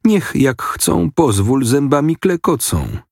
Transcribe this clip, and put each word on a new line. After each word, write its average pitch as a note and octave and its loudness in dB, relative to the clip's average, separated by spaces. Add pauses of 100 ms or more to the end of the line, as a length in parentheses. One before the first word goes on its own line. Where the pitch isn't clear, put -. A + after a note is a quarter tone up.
Niech G#3 2
jak C3 0
chcą, - -2
pozwól, B2 2
zębami C#3+ 0
klekocą. D#3 -2 (240)